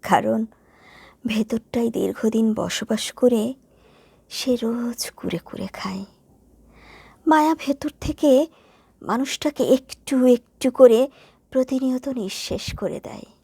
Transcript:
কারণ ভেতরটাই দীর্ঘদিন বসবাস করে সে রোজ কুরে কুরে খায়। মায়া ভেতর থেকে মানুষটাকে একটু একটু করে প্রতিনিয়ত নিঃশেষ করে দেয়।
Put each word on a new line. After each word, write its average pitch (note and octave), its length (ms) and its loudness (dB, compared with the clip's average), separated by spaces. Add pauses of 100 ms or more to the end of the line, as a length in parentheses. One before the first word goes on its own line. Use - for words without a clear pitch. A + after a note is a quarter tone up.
কারণ G#3+ 360 0 (880)
ভেতরটাই A3+ 600 -2
দীর্ঘদিন A3 640 0
বসবাস - 580 -4
করে B3 420 0 (800)
সে - 240 -4
রোজ A#3 540 -6
কুরে - 300 -8
কুরে - 280 -12
খায়। F#3+ 380 -10 (1200)
মায়া D#4 280 4
ভেতর C#4+ 360 -6 (100)
থেকে D4+ 300 0 (680)
মানুষটাকে C4+ 640 -4
একটু - 520 0 (100)
একটু B3 460 2
করে A#3+ 280 8 (500)
প্রতিনিয়ত C4 600 -2
নিঃশেষ G3+ 560 -8 (100)
করে - 240 -6
দেয়। - 280 -18 (160)